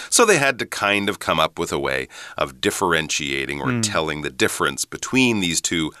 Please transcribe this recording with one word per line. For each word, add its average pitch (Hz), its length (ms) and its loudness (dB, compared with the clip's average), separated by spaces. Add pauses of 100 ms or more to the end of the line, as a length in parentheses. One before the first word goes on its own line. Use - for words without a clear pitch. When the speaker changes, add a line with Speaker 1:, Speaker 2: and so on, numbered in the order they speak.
Speaker 1:
So - 160 4
they 202 140 6
had 135 220 2
to 113 60 -6
kind 101 440 0
of 95 80 -2
come 85 220 0
up 78 180 2
with 85 140 -2
a 80 60 0
way 67 300 -2 (300)
of 69 220 -4
differentiating 73 1000 0
or 67 80 -4
Speaker 2:
Mm. 120 140 0
Speaker 1:
telling 80 400 -2
the 71 80 -4
difference 71 560 0
between 123 540 0
these 85 200 0
two 80 400 -2